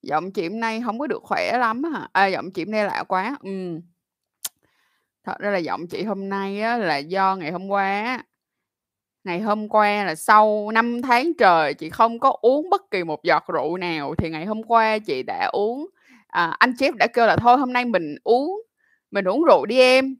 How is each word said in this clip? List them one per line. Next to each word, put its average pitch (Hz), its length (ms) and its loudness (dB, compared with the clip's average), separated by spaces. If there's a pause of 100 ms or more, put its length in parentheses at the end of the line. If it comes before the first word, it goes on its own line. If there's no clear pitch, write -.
Giọng 165 300 -2
chị 190 180 -4
hôm 214 100 -8
nay 226 260 -4
không 226 140 -6
có 294 80 -6
được - 160 -12
khỏe 185 340 -2
lắm 247 260 -2
hả? 285 300 -6
À, 196 120 4
giọng 180 260 -4
chị 170 140 -6
hôm 208 60 -10
nay 214 140 0
lạ - 220 -4
quá. 196 340 -4
Ừm. 185 400 -8 (1400)
Thật - 160 -10
ra 202 120 -6
là 196 60 -2
giọng 165 300 -6
chị 170 160 -8
hôm 196 260 -8
nay 196 320 -6
á, 233 160 -2
là 170 200 -2
do 190 380 -2
ngày 165 160 -8
hôm 180 160 -8
qua 196 360 -2
á, 240 200 -6 (1000)
ngày 180 160 -4
hôm 214 300 -2
qua 208 340 2
là 165 120 -2
sau 214 580 4
năm 240 280 0
tháng 254 360 2
trời 165 360 4
chị 160 160 -10
không 233 300 0
có 269 220 2
uống 285 280 2
bất 392 220 0
kỳ 185 120 -2
một 156 200 -6
giọt 165 200 2 (100)
rượu 156 240 -2
nào, 160 400 -4
thì 165 120 -2
ngày 160 160 -8
hôm 220 180 -6
qua 220 360 2
chị 135 240 -4
đã 90 300 -4
uống, 247 360 -4 (380)
à, 170 320 -2
anh 247 120 4
Jeff 269 260 0
đã 185 100 2
kêu 233 200 2
là 170 80 4
"Thôi 240 220 6
hôm 254 160 0
nay 247 120 0
mình 175 380 -2
uống, 302 380 0 (500)
mình 202 140 -2
uống 226 180 2
rượu 208 220 6
đi 240 140 2
em." 262 400 4